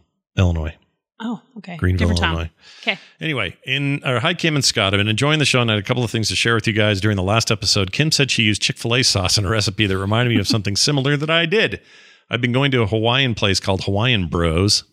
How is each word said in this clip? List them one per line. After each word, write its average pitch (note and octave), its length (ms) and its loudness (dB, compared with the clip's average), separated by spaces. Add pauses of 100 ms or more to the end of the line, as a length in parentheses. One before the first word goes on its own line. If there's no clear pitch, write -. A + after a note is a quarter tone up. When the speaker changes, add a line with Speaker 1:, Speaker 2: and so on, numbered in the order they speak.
(380)
Speaker 1:
Illinois. E2+ 380 2 (460)
Speaker 2:
Oh, A3+ 200 -8 (160)
okay. F3+ 200 -14
Speaker 1:
Greenville, F#2 320 2
Speaker 2:
Different F2 120 2
Tom. F2 140 0
Speaker 1:
Illinois. E2 160 -6 (300)
Speaker 2:
Okay. G3+ 160 -4 (240)
Speaker 1:
Anyway, C3 340 -4 (100)
in, C#3 380 -2
uh, B2+ 160 0
hi, D#3+ 140 0
Kim D#3+ 220 -2
and C#3 100 0
Scott. G2 280 0
I've G2+ 60 2
been G2+ 80 0
enjoying C3+ 320 0
the C#3 60 2
show, B2+ 160 2
and A#2 100 0
I G#2+ 40 2
had G#2 80 -2
a - 40 -10
couple B2 160 0
of A2 80 -4
things A2 180 -2
to - 60 -4
share A#2 200 0
with A2 120 -2
you A2+ 60 0
guys. G#2+ 260 2
During G#2 160 0
the F#2 80 -2
last G#2+ 280 0
episode, G2+ 400 -2
Kim D#3 200 0
said C#3 200 0
she - 120 2
used G#2+ 180 2
Chick-fil-A B2 420 -2
sauce F#2 340 0
in G#2 80 0
a F2+ 40 -2
recipe G#2+ 380 0
that F#2+ 100 0
reminded A2 360 0
me G#2+ 60 4
of G2 80 -2
something G2+ 280 -2
<laughs> - 20 -4
similar C#3 380 0
that D3 140 -4
I E3 160 2
did. E3 340 0 (500)
I've A#2+ 120 -2
been A#2+ 120 0
going C3+ 180 2
to B2 100 2
a G#2+ 60 2
Hawaiian A#2 480 0
place G2 240 0
called F#2+ 240 -2
Hawaiian G2+ 440 0
Bros. E2+ 640 0